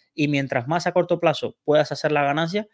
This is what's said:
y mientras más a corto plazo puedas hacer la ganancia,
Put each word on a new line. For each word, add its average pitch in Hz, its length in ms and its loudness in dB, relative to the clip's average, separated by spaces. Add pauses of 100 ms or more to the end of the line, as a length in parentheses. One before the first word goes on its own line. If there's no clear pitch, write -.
(160)
y 147 140 0
mientras 135 380 -2
más 165 200 -2
a 175 60 -2
corto 175 260 2
plazo 156 440 0
puedas 151 280 2
hacer 147 200 -2
la 147 120 2
ganancia, 165 500 -2